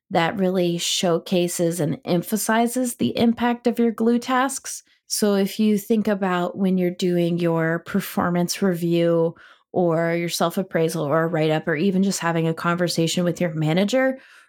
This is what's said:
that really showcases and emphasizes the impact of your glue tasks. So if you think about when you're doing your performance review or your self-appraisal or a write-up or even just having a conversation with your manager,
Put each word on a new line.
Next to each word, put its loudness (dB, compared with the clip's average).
that 2
really 0
showcases 0
and -2
emphasizes -2
the -2
impact 0
of -2
your 2
glue 0
tasks. -4
So 0
if 0
you 4
think 0
about -2
when 2
you're 2
doing 0
your 0
performance -2
review 2
or 0
your -2
self-appraisal -2
or 2
a 0
write-up 0
or 0
even 2
just 0
having 0
a 0
conversation 0
with -2
your -2
manager, 0